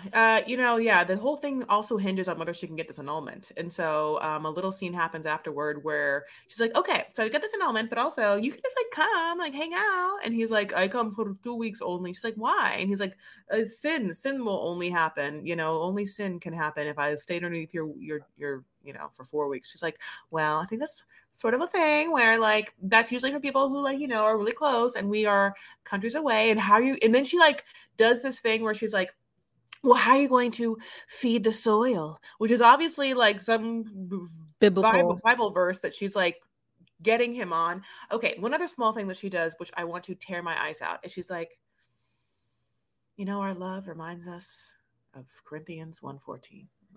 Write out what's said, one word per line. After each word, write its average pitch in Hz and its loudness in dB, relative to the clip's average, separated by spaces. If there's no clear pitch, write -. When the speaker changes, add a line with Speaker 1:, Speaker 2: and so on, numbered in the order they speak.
Speaker 1:
Uh, 226 6
you 247 -4
know, 247 2
yeah, 214 4
the 190 0
whole 262 -2
thing 269 -6
also 214 0
hinges 190 -2
on 165 -4
whether 165 -6
she 170 -12
can 160 -14
get 160 -8
this 151 -18
annulment. 151 -10
And 170 -8
so, 151 -2
um, 156 -4
a 156 -2
little 185 -4
scene 180 -8
happens 165 -4
afterward 151 -6
where 147 -2
she's - -16
like, 233 0
"Okay, 349 2
so 226 -2
I 220 -2
get 294 0
this 427 -8
annulment, 233 -2
but 226 -4
also 226 2
you 226 -2
can - -16
just, 508 -6
like, 480 -2
come, 349 0
like, 302 -4
hang 320 -6
out." 381 0
And 233 -4
he's 226 0
like, 208 0
"I 190 2
come 226 -2
for 202 -6
two 240 -8
weeks 226 -6
only." 180 -6
She's - -14
like, 220 -6
"Why?" 262 0
And 196 -2
he's 196 -2
like, 190 -4
"Uh, 220 0
sin, 226 -4
sin 269 -4
will 202 -2
only 175 -4
happen, 151 -2
you 170 -4
know, 160 -2
only 196 -4
sin 190 -8
can 165 -10
happen 151 -6
if 147 -8
I 147 0
stayed 175 -8
underneath 165 -8
your, 160 -6
your, 151 -12
your, 139 -8
you 139 -18
know, - -14
for 127 -20
four 147 -4
weeks." 135 -8
She's - -14
like, 160 -6
"Well, 156 0
I 180 -4
think 226 -6
that's - -10
sort 233 -2
of 254 0
a 349 -2
thing 311 2
where, 233 4
like, 214 2
that's 226 4
usually 254 -2
for 285 -4
people 269 0
who, 277 -2
like, 277 -2
you 294 -6
know, 220 0
are 220 4
really 208 0
close 254 0
and 202 -2
we 214 2
are 196 4
countries 214 -4
away. 226 2
And 214 4
how 202 6
you," 262 2
and 226 6
then 277 6
she, 349 0
like, 302 8
does 233 6
this 262 -6
thing 220 0
where 220 -2
she's 208 -4
like, 185 0
"Well, 254 8
how 240 6
are 269 8
you 277 2
going 247 4
to 226 -2
feed 233 0
the 226 4
soil?" 214 0
Which 220 2
is 240 6
obviously, 277 6
like, 208 4
some 226 0
b-, 190 -10
Speaker 2:
Biblical. 202 6
Speaker 1:
Bible, 175 4
Bible 226 4
verse 185 0
that 151 -6
she's, 196 -6
like, 180 0
getting 240 2
him 202 -6
on. 170 -2
Okay, 226 -2
one 233 -2
other 339 -2
small 220 -2
thing 208 -6
that 185 -10
she 202 -10
does, 165 -2
which - -14
I 175 -6
want 170 -10
to 180 -10
tear 175 -10
my 170 -6
eyes 156 -10
out, - -8
is 180 -14
she's - -12
like, 165 -10
"You 202 -8
know, 202 -4
our 196 -6
love 185 -10
reminds 170 -14
us - -16
of 131 -20
Corinthians 160 -16
one 139 -16
fourteen." - -20